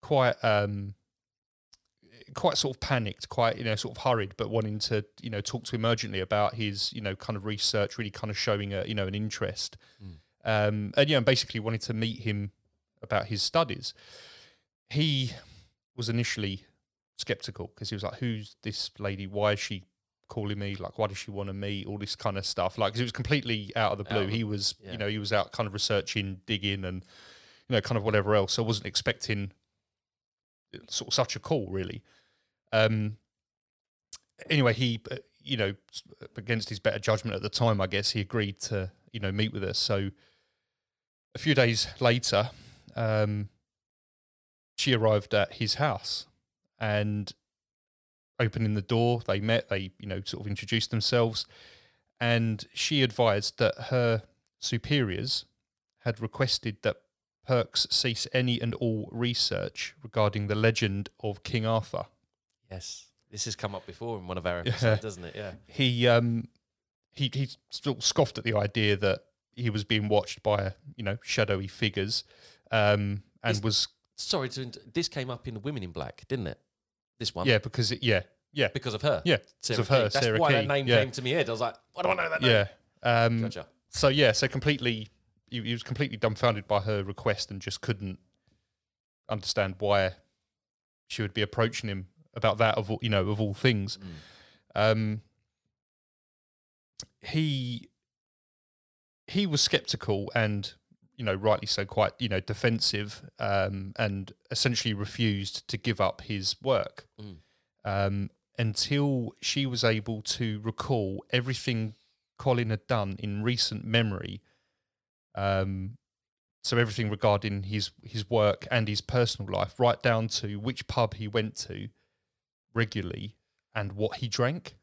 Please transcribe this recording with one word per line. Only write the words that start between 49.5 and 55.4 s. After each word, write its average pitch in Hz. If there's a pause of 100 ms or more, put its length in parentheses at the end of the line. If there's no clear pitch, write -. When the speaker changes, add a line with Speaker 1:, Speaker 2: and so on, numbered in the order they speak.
Speaker 1:
they, 98
you 101
know, 95
sort -
of 101
introduced 104
themselves, 117 (760)
and 117
she -
advised 113
that - (140)
her 117 (360)
superiors 117 (540)